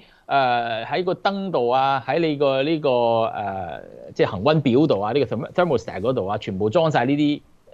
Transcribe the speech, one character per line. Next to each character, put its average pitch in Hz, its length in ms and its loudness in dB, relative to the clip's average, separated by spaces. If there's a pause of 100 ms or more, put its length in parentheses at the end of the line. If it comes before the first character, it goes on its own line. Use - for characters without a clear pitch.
(260)
呃， 120 600 0
喺 151 180 -4
個 180 100 -2
燈 196 380 -4
度 123 180 0
啊， 135 360 2
喺 135 140 -2
你 156 180 0
個 135 260 2
呢 156 160 0
個， 151 100 0 (360)
呃， 95 560 -6 (340)
即 - 100 2
係 - 20 2
恒 95 160 -6
溫 156 180 4
表 135 260 4
度 147 120 2
啊， 104 140 -2
呢 139 100 2
個 113 120 -4
therm-，thermostat 135 640 -2
嗰 117 120 0
度 107 120 -2
啊， 104 140 -4
全 98 180 -8
部 107 140 0
裝 165 200 2
晒 127 140 2
呢 139 100 2
啲， 147 260 0 (320)